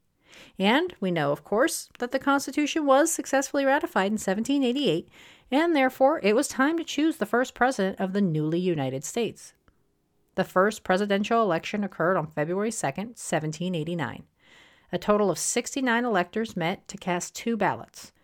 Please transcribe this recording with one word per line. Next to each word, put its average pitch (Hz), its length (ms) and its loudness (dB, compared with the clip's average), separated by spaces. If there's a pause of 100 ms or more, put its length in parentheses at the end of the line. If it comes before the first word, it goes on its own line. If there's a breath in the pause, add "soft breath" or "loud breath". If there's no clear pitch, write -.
(600 loud breath)
And 262 400 2
we 190 100 0
know, 151 220 2
of 147 120 -4
course, 277 540 -2
that 240 140 -6
the 269 80 -2
Constitution 285 640 0
was 285 260 6
successfully 277 540 -2
ratified 269 460 2
in 220 80 -2
seventeen 226 440 0
eighty-eight, 240 460 0 (400 loud breath)
and 320 260 2
therefore 269 460 4
it 208 140 4
was 277 120 2
time 302 300 2
to 320 60 -4
choose 302 340 0
the 208 80 -2
first - 300 0
president 202 440 0
of 190 140 -2
the 202 80 0
newly 156 380 0
united 139 440 -2
states. - 500 -6 (840)
The 180 100 0
first 196 400 0
presidential 208 580 2
election 196 400 -2
occurred 180 320 0
on 160 100 -2
February 175 460 -2
second, 202 460 -6
seventeen 165 580 -4
eighty-nine. 160 480 -4 (640 soft breath)
A 180 80 -2
total 208 320 2
of 156 80 0
sixty-nine 240 680 -2
electors 214 500 -2
met 175 320 -4
to - 100 -14
cast 175 380 -4
two 233 220 -4
ballots. 143 560 -4 (100)